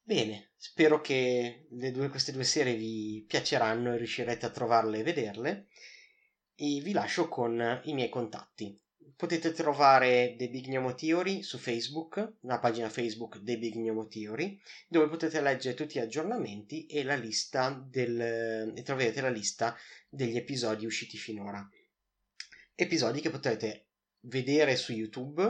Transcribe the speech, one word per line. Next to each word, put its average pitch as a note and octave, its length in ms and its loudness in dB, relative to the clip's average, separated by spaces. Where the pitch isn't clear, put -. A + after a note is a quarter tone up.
Bene, A2 560 -2
spero D3+ 440 6
che B2 680 0
le B2 220 -4
due, C3+ 180 -2
queste C#3 220 -2
due C3 140 -4
serie B2+ 300 2
vi A2 520 -6
piaceranno A#2+ 680 2
e A#2 40 0
riuscirete A#2 500 -4
a A#2 40 -2
trovarle A2+ 480 2
e A2 40 -2
vederle, C3 640 -4
e C#3+ 260 -2
vi E3+ 120 -4
lascio E3+ 340 0
con A#2 580 0
i D3+ 100 -4
miei B2+ 160 0
contatti. - 680 -8
Potete E3 360 -2
trovare C3 840 6
The B2 140 -4
Big C3 180 -8
Gnomo C3 260 0
Theory F3 480 0
su - 160 -10
Facebook, C#3+ 840 -4
la B2 180 -2
pagina A2+ 280 2
Facebook A2 540 -6
The A#2 160 -2
Big A2+ 180 -4
Gnomo A2 300 -2
Theory, A2+ 540 -8
dove D#3 220 6
potete D#3+ 320 -2
leggere C3+ 340 0
tutti D3 240 -6
gli A#2+ 40 0
aggiornamenti D3 840 -6
e D3 160 -2
la C#3 140 0
lista B2+ 540 -2
del, A#2 1040 -2
e B2 60 -12
troverete C3 380 0
la C3 100 0
lista A2+ 460 -4
degli A#2+ 280 -2
episodi A#2 500 -2
usciti A2 300 -6
finora. G2+ 520 -10
Episodi A#2 440 2
che - 100 0
potete A2+ 560 -2
vedere C3 500 4
su - 160 -4
YouTube B2+ 580 -4